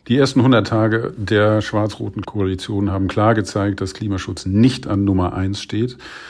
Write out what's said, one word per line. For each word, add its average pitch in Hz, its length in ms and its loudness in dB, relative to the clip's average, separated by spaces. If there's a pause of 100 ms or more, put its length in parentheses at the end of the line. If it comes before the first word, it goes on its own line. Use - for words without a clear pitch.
Die 120 100 4
ersten 135 240 4
hundert 117 240 4
Tage 110 500 0
der 107 460 2
schwarz-roten 104 600 -4
Koalition 98 680 -2
haben 95 180 0
klar 107 280 2
gezeigt, 101 440 -2
dass 95 140 -6
Klimaschutz 98 540 -6
nicht 107 400 2
an 101 160 0
Nummer 92 300 2
eins 95 280 -4
steht. 117 360 -4 (320)